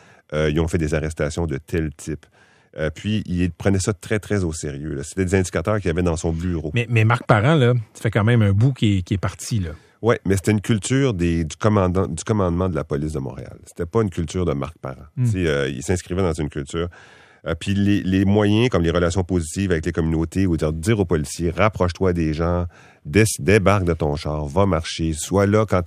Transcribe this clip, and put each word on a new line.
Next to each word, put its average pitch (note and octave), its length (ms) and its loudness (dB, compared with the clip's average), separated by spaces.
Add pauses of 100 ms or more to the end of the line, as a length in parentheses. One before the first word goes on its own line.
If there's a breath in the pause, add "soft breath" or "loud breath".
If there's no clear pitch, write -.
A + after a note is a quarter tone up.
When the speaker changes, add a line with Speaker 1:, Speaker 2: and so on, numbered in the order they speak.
(340 soft breath)
Speaker 1:
euh, D#2 160 0
ils D2+ 100 0
ont D#2+ 80 0
fait E2+ 120 -2
des D#2 160 0
arrestations D#2 500 -4
de C#2 120 -4
tel D#2+ 380 -4
type ? - 300 -12 (520 soft breath)
Euh, D#2 120 -4
puis, G#2 380 -4
il F2+ 240 0
prenait G2 280 -2
ça G#2+ 140 -2
très, - 260 -4
très G#2 240 -2
au D#2+ 100 -2
sérieux, D2 420 -8
là. C#2 80 -6
C'était F#2+ 220 -4
des F2 100 2
indicateurs F#2 420 0
qu'il F#2+ 100 -4
y - 40 2
avait E2 120 0
dans E2 140 0
son E2+ 140 -2
bureau. E2 420 -4
Speaker 2:
Mais, A#2 160 -2
mais A#2 140 4
Marc A2+ 240 2
Parent, A#2 280 4
là, B2 180 4 (200)
ça - 80 -20
fait A#2+ 100 -2
quand G#2+ 120 2
même A#2 180 4
un G2+ 120 4
bout B2 200 4
qui G#2 240 2
est, F#2 60 0
qui - 120 -4
est F#2 40 -2
parti, - 400 -4
là. E2+ 120 -4 (320 soft breath)
Speaker 1:
Ouais, A#2 220 4
mais G2 100 2
c'était F#2+ 160 2
une G#2 100 2
culture B2+ 540 0
des, E2+ 280 0
du D2+ 120 -6
commandant, F#2+ 500 2
du - 180 -6
commandement F#2 460 0
de E2+ 60 -4
la C#2+ 80 -2
police D2+ 300 -4
de D2+ 60 -6
Montréal. C2+ 460 -10
C'était - 220 -8
pas A2+ 160 0
une G2 80 -2
culture F2 340 -4
de D#2+ 80 0
Marc C#2 240 -6
Parent. C2+ 380 -12
Speaker 2:
Hmm. B2 100 0
Speaker 1:
Tu A#2 60 2
sais, F#2 160 0
euh, C#2+ 220 0
il C2+ 120 -8
s'inscrivait F2+ 400 -2
dans F2 120 2
une D2+ 160 -4
culture. E2 380 -6 (600 loud breath)
Euh, E2 80 -2
puis G2 180 -4
les, G2+ 300 2
les F#2+ 200 2
moyens, G#2 460 4
comme F2+ 140 2
les E2 80 2
relations F2 320 2
positives F2+ 480 -2
avec E2 160 0
les F2 40 0
communautés, D#2+ 540 0
ou E2+ 100 2
dire, D#2 160 0
dire F2 280 0
aux G2 60 2
policiers, « E2 520 -2
Rapproche-toi F#2 560 0
des D#2 220 0
gens, F2 320 0 (380 soft breath)
dé-, G2 180 4 (160)
débarque G2 460 4
de E2+ 80 2
ton D#2 220 0
char, D2+ 300 -4
va E2+ 220 2
marcher, D#2+ 460 -2
sois F#2+ 340 2
là G#2+ 180 4
quand F#2 220 2